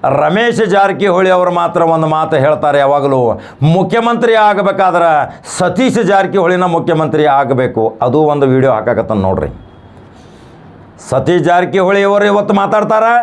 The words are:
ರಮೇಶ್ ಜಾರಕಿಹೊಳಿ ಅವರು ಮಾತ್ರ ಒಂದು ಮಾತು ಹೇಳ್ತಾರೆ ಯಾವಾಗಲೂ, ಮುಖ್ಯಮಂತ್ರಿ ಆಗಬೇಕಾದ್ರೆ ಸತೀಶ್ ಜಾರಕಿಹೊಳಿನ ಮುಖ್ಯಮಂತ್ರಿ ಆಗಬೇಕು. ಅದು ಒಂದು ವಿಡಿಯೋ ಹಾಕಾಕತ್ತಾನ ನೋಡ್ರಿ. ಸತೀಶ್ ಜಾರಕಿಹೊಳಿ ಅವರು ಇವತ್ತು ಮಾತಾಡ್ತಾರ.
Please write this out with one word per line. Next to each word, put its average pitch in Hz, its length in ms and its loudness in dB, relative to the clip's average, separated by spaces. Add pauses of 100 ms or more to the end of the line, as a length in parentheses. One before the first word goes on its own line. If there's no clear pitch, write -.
ರಮೇಶ್ 190 640 0
ಜಾರಕಿಹೊಳಿ 185 600 0
ಅವರು 180 220 2
ಮಾತ್ರ 175 300 -2
ಒಂದು 160 260 0
ಮಾತು 156 280 -2
ಹೇಳ್ತಾರೆ 143 440 0
ಯಾವಾಗಲೂ, 139 640 0 (200)
ಮುಖ್ಯಮಂತ್ರಿ 220 720 0
ಆಗಬೇಕಾದ್ರೆ 190 1040 0 (160)
ಸತೀಶ್ 208 460 0
ಜಾರಕಿಹೊಳಿನ 185 600 0
ಮುಖ್ಯಮಂತ್ರಿ 160 640 0
ಆಗಬೇಕು. 127 760 0
ಅದು 127 200 0
ಒಂದು 147 240 0
ವಿಡಿಯೋ 131 260 2
ಹಾಕಾಕತ್ತಾನ 110 500 -2
ನೋಡ್ರಿ. - 500 -4 (1400)
ಸತೀಶ್ 147 340 0
ಜಾರಕಿಹೊಳಿ 180 600 0
ಅವರು 202 220 2
ಇವತ್ತು 202 280 0
ಮಾತಾಡ್ತಾರ. 208 500 0 (200)